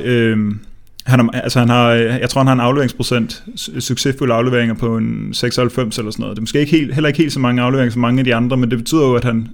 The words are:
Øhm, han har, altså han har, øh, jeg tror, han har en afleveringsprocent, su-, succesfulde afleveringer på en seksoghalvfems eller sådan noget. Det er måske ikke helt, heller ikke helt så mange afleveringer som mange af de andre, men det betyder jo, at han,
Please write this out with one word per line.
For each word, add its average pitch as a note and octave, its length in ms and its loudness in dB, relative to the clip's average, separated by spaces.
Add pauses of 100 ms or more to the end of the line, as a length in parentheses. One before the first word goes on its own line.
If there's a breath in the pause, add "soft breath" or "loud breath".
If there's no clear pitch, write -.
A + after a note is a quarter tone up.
Øhm, A2 560 0 (460)
han B2+ 140 4
har, A#2 100 2
altså B2+ 280 -2
han A#2+ 100 4
har, A#2+ 220 4
øh, A#2 100 4
jeg A#2+ 280 0
tror, C#3 120 0
han C3 60 4
har C3 80 4
en B2+ 60 2
afleveringsprocent, A#2+ 880 -2
su-, - 320 -10
succesfulde C3 540 -2
afleveringer A#2 400 2
på A2+ 220 -2
en A2 380 -4
seksoghalvfems B2 640 -2
eller G#2+ 120 -6
sådan A#2 120 -8
noget. G#2 140 -8
Det G#2 40 -8
er - 20 -6
måske C#3+ 180 -2
ikke D3 120 0
helt, D3+ 220 2
heller D3+ 140 0
ikke D3 100 0
helt D#3 140 0
så C#3+ 80 -4
mange B2 220 0
afleveringer B2 300 0
som A#2+ 80 -2
mange B2 180 2
af C3+ 60 0
de A#2+ 100 2
andre, B2 220 0
men B2 140 2
det B2 80 0
betyder D#3 240 0
jo, B2+ 120 4
at A#2 100 0
han, A2+ 300 0